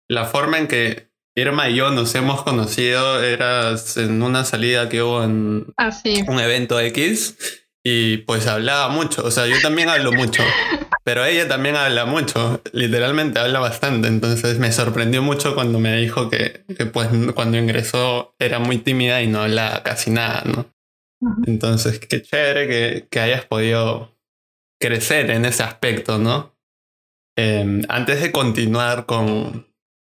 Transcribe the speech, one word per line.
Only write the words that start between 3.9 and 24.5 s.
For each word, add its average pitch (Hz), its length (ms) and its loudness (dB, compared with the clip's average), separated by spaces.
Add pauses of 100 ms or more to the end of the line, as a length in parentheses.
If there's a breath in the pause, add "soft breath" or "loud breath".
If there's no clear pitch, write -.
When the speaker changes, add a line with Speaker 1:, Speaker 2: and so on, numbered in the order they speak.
Speaker 1:
en 110 260 0
una 127 220 0
salida 120 440 0
que 117 140 -2
hubo 120 200 0
en 107 540 -2
Speaker 2:
Ah, 220 160 -2
sí. 208 340 -2
Speaker 1:
un 131 140 0
evento 120 400 0
X 139 840 -2 (180)
y, 113 360 0
pues, 110 280 -2
hablaba 127 420 0
mucho. 151 360 -2
O 120 60 0
sea, 120 160 2
yo 120 160 2
también 160 260 2
hablo 143 240 2
mucho, 117 300 2
Speaker 2:
<laughs> - 640 -2
Speaker 1:
pero 123 200 0
ella 170 240 2
también 139 280 0
habla 131 280 2
mucho, 120 560 0 (120)
literalmente 123 680 0
habla 127 220 2
bastante. 117 480 0
Entonces 117 500 0
me 120 120 2
sorprendió 120 520 0
mucho 143 320 0
cuando 120 240 0
me 113 180 2
dijo 117 320 -2
que, - 360 -2 (120)
que, - 100 -2
pues, 113 220 -2 (260)
cuando 113 220 0
ingresó 117 840 0
era 120 200 0
muy 120 200 0
tímida 123 440 0
y 113 60 0
no 107 140 0
hablaba 110 400 0
casi 120 280 -4
nada, 113 340 0
¿no? - 220 -4 (540)
Speaker 2:
Ujú. 226 260 -2
Speaker 1:
Entonces, 113 540 0
qué - 220 -2
chévere 143 460 0
que, 117 400 -2
que - 120 -2
hayas 123 240 0
podido 113 720 0 (640)